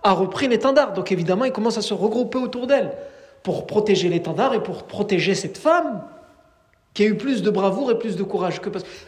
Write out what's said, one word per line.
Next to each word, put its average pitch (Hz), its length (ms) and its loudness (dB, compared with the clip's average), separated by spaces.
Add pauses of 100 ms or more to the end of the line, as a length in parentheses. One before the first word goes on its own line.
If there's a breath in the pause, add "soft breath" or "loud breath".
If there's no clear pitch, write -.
a 202 100 6
repris 190 360 0
l'étendard. 247 440 4
Donc 180 180 -4
évidemment, 185 360 0
ils 254 60 0
commencent 220 260 0
à 208 40 -2
se 202 120 -2
regrouper 220 420 0
autour 247 300 -4
d'elle 247 260 2 (500 loud breath)
pour - 240 -4
protéger 196 440 2
l'étendard 170 420 0
et 220 100 0
pour 170 200 -8
protéger 196 520 0
cette - 220 -6
femme 302 460 0 (880)
qui 202 120 2
a - 20 4
eu 214 100 2
plus 254 240 -2
de 185 80 0
bravoure 202 420 0
et - 80 2
plus 202 180 -6
de 185 60 -4
courage 185 380 -2
que, - 80 -6
parce 196 160 -8
que - 40 -16 (200 loud breath)